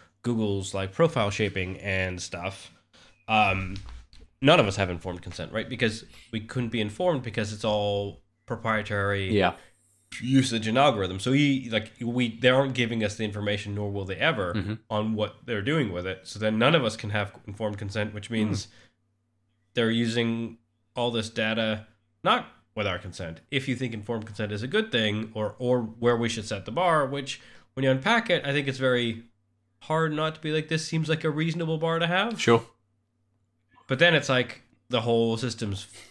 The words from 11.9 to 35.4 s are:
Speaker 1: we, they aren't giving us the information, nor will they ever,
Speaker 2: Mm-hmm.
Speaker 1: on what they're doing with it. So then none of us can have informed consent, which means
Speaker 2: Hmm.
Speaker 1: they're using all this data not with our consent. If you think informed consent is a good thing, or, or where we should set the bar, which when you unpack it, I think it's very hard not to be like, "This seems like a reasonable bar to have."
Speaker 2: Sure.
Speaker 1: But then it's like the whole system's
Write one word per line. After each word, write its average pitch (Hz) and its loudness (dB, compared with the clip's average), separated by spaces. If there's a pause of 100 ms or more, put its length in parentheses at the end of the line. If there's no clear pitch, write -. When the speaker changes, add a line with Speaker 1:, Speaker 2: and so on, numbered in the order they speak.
Speaker 1:
we, 120 -2
they 123 4
aren't 135 4
giving 117 0
us 104 -4
the 113 -4
information, 104 -4
nor 104 -4
will 98 -6
they 95 -6
ever, 107 0
Speaker 2:
Mm-hmm. 104 -2 (140)
Speaker 1:
on 110 -2
what 104 -4
they're 113 -4
doing 131 0
with 90 -6
it. - -8
So - -14
then 110 0
none 135 6
of 143 4
us 110 0
can 104 -8
have 101 -4
informed 104 -6
consent, 104 -4
which 101 -12
means 107 0
Speaker 2:
Hmm. - -20 (1040)
Speaker 1:
they're 117 4
using 117 0 (400)
all 120 0
this 113 -2
data 110 0 (360)
not 208 2 (260)
with 104 -2
our 90 0
consent. 85 -10 (100)
If 135 -2
you 123 -2
think 120 -6
informed 110 -6
consent 104 -6
is 104 -6
a 131 -8
good 214 -2
thing, 110 0
or, 107 -4
or 123 0
where 117 2
we 117 0
should 107 -6
set 101 -6
the 104 -10
bar, 160 4
which 139 -8 (320)
when 135 -2
you 135 6
unpack 208 2
it, 170 2
I 143 0
think 139 0
it's 123 -4
very 120 0 (560)
hard 160 0
not 156 -2
to - -20
be 156 -4
like, 156 0
"This 160 -2
seems 160 0
like 156 0
a 160 2
reasonable 160 0
bar 165 0
to 165 2
have." 196 0
Speaker 2:
Sure. 117 6 (1200)
Speaker 1:
But 131 -2
then 170 8
it's 139 2
like 127 0 (260)
the 117 0
whole 117 4
system's 110 -4 (240)